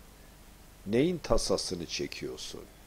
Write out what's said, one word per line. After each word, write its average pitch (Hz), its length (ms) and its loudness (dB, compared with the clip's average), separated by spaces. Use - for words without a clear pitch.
Neyin 139 320 2
tasasını 92 680 2
çekiyorsun?" - 760 -6